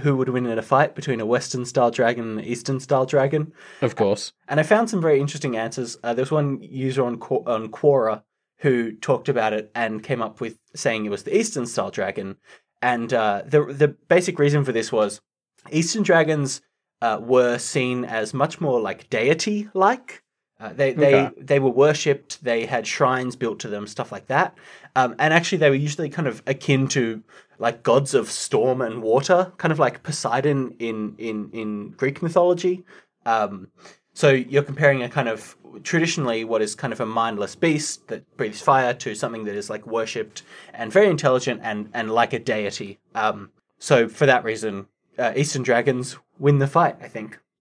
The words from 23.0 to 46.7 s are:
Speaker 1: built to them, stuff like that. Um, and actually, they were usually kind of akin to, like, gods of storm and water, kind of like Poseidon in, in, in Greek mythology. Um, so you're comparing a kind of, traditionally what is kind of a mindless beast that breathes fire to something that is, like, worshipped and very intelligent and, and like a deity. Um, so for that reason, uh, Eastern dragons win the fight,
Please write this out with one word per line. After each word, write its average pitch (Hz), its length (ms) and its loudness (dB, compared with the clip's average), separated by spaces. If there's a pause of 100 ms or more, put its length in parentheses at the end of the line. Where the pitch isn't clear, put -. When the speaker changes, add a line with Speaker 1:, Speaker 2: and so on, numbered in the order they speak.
Speaker 1:
built 113 220 -4
to 117 100 -12
them, 104 180 -8
stuff - 240 -10
like 101 180 -14
that. 156 280 0 (400)
Um, 123 220 2
and 156 160 2
actually, 170 240 2
they 151 100 6
were 139 80 6
usually 147 320 -4
kind 143 200 -4
of 107 180 -8
akin 135 420 0
to, 113 340 -2 (360)
like, 117 240 -4
gods 139 320 2
of 113 160 2
storm 127 500 0
and 117 220 -6
water, 156 560 2
kind 165 140 0
of 151 60 -2
like 123 240 0
Poseidon 135 760 -2
in, 107 400 -6
in, 107 340 -8
in 107 380 -8
Greek 139 320 -4
mythology. 175 600 2 (420)
Um, 101 420 -2 (460)
so 147 160 4
you're 135 320 2
comparing 139 400 2
a 117 80 -6
kind 131 180 -4
of, - 280 -8 (260)
traditionally 151 640 -2
what 113 180 0
is 107 140 -4
kind 123 160 -6
of 110 80 -8
a 117 60 -2
mindless 110 500 -4
beast 151 500 -2
that - 300 -12
breathes 107 260 -6
fire 131 320 4
to 110 200 -8
something 113 300 -8
that 101 120 -6
is, 101 120 -10
like, 107 180 -10
worshipped 113 560 -6 (300)
and 113 200 -10
very 202 180 6
intelligent 127 540 0
and, 107 280 -6
and 113 200 -6
like 117 200 2
a 120 60 -4
deity. 107 600 -6 (160)
Um, 104 360 -2 (280)
so 117 300 4
for 147 160 -2
that 127 200 4
reason, 107 420 -6 (320)
uh, 120 180 0
Eastern 139 260 -2
dragons 127 540 2 (220)
win 143 200 4
the 139 80 2
fight, 160 340 2